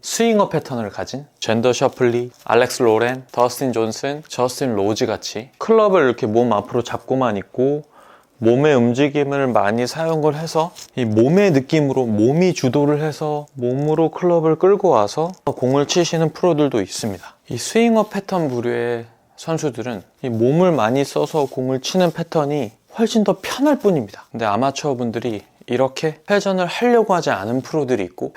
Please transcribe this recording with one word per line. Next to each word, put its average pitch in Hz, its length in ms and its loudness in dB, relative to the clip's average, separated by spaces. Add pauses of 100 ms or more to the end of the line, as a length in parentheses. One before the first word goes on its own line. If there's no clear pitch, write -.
스윙어 220 480 0
패턴을 120 400 -6
가진 127 360 -10 (140)
젠더 117 320 2
셔플리, 123 580 0 (140)
알렉스 123 400 2
로렌, 117 480 2
더스틴 123 400 0
존슨, 113 560 -4
저스틴 127 480 -2
로즈 104 300 0
같이 107 520 -8
클럽을 208 460 4
이렇게 120 240 0
몸 117 240 2
앞으로 107 320 -2
잡고만 123 540 -2
있고 139 440 -2 (540)
몸의 131 400 4
움직임을 139 720 2
많이 110 400 0
사용을 156 480 -2
해서 160 360 -4 (220)
이 127 100 -2
몸의 135 460 4
느낌으로 135 560 2
몸이 131 480 2
주도를 143 480 0
해서 151 520 -6
몸으로 147 580 0
클럽을 160 480 2
끌고 190 300 2
와서 143 420 2 (120)
공을 139 440 0
치시는 165 440 0
프로들도 147 480 0
있습니다. 95 540 -8 (140)
이 123 100 -8
스윙어 226 520 2
패턴 190 360 -4
부류의 120 600 -2 (280)
선수들은 123 720 -6 (180)
이 135 60 -6
몸을 131 420 2
많이 131 340 2
써서 147 420 -2
공을 131 340 -4
치는 175 320 0
패턴이 147 640 -4 (200)
훨씬 226 240 2
더 196 180 2
편할 285 380 0
뿐입니다. 147 540 -2
근데 117 120 -6
아마추어 131 520 -2
분들이 117 480 -6 (240)
이렇게 135 500 -2 (120)
회전을 190 360 0
하려고 226 480 2
하지 160 160 0
않은 113 320 -2
프로들이 127 420 -2
있고 - 320 -8